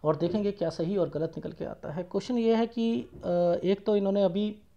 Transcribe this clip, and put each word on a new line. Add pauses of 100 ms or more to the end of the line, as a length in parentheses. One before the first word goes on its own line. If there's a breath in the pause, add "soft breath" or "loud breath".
और
देखेंगे
क्या
सही
और
गलत
निकल
के
आता
है।
क्वेश्चन
ये
है
कि,
अ, (580)
एक
तो
इन्होंने
अभी (140)